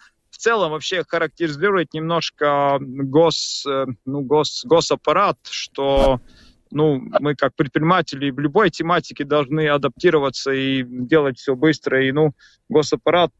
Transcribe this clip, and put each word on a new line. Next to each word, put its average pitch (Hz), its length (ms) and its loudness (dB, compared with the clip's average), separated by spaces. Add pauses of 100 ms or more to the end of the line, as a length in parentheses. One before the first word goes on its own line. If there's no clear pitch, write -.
(320)
в - 60 -20
целом 208 340 0
вообще 156 360 -4
характеризует 170 840 -2
немножко 147 840 0
гос-, 139 880 0
э, 135 180 -2 (200)
ну, 143 160 -6
гос-, 139 440 -2
госаппарат, 156 720 2 (120)
что, 139 720 0 (520)
ну, 147 300 0 (200)
мы 143 140 0
как 135 200 -2
предприниматели 151 760 0
в 127 80 -8
любой 151 300 2
тематике 165 540 -4
должны 147 460 0
адаптироваться 143 840 0
и 135 320 0
делать 127 540 0
все 135 180 -2
быстро. 135 500 0
И, 131 60 0
ну, 151 220 2 (360)
госаппарат, 156 720 2